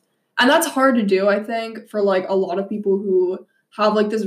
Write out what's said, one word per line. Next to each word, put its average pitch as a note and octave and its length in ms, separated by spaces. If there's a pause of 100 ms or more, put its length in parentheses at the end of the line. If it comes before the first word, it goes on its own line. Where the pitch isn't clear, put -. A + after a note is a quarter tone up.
(400)
And B3 100
that's E4 160
hard C4+ 300
to A#3 80
do, G3 260
I G#3 140
think, A3+ 440
for, G#3 140
like, F#3+ 260
a G3 80
lot F#3 240
of G3 80
people G3+ 300
who F#3 480 (320)
have, G#3 160
like, G#3 160
this G#3+ 180